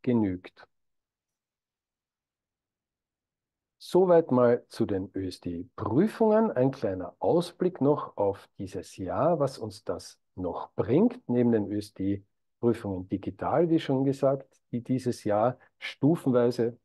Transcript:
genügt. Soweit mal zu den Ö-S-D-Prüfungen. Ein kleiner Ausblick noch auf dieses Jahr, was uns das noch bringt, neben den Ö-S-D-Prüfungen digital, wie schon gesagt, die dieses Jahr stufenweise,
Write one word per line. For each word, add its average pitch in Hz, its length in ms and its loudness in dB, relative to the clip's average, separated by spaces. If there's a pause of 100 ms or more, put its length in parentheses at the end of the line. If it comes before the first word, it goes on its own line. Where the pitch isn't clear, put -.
genügt. 104 680 -2 (3000)
Soweit 180 520 4
mal 123 380 4
zu - 180 -2
den 98 260 -4
Ö-S-D-Prüfungen. 117 1400 0
Ein 131 180 2
kleiner 95 480 -6
Ausblick 175 640 0
noch 143 360 0
auf 98 400 -2
dieses 92 400 -12
Jahr, 117 440 0
was 139 180 -2
uns 110 240 -10
das - 380 -10 (160)
noch 90 380 -8
bringt, 165 540 2
neben 120 220 2
den 107 160 2
Ö-S-D-Prüfungen 98 1400 -4
digital, 98 600 -2
wie 160 100 2
schon 135 240 -2
gesagt, 135 560 -2 (100)
die 120 120 -6
dieses 123 420 -4
Jahr 107 340 0 (200)
stufenweise, 123 1080 0